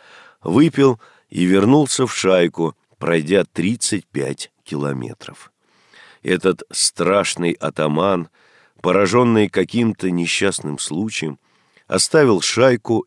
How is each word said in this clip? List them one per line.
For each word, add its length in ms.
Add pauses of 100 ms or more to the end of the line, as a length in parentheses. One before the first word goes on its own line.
(440)
выпил 560 (300)
и 160
вернулся 600
в 80
шайку, 640 (240)
пройдя 460
тридцать 640
пять 440 (140)
километров. 880 (680)
Этот 500
страшный 800
атаман, 760 (540)
поражённый 680
каким-то 640
несчастным 680
случаем, 640 (480)
оставил 520
шайку 680